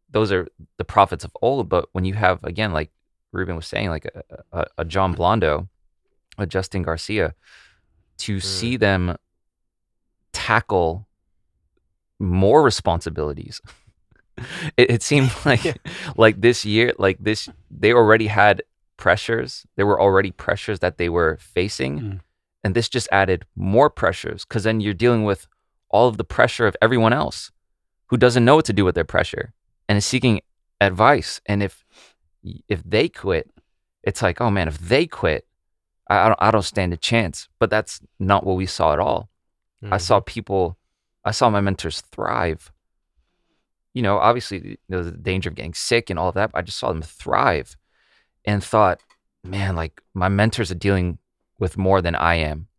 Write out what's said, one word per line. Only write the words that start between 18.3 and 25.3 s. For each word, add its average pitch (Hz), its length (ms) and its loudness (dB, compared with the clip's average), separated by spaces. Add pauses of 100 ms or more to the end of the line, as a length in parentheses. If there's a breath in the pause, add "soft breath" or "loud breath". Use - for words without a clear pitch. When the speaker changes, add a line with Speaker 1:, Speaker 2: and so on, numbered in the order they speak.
Speaker 1:
pressures. 113 680 -2 (120)
There 98 100 2
were 101 120 2
already 98 320 4
pressures - 500 -4
that - 180 -2
they 87 100 -2
were 82 320 0
facing. 131 600 -4
Speaker 3:
Mm. 98 200 -10 (420)
Speaker 1:
And 95 140 -2
this 117 140 -2
just - 200 -4
added 92 360 0 (100)
more 101 320 4
pressures, - 560 -6
'cause 101 200 -6
then 110 160 0
you're 104 120 -2
dealing 113 320 2
with 101 220 -4 (420)